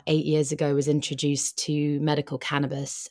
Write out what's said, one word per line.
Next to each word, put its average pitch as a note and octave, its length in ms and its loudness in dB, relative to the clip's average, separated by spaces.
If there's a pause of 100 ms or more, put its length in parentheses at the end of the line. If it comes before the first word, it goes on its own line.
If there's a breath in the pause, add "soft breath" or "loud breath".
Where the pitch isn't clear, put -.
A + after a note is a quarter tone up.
eight D#3 180 4
years D3+ 280 2
ago, D3 200 2
was C#3 140 2
introduced C#3+ 720 0
to D3 420 0
medical D3+ 380 0
cannabis, C#3+ 720 -4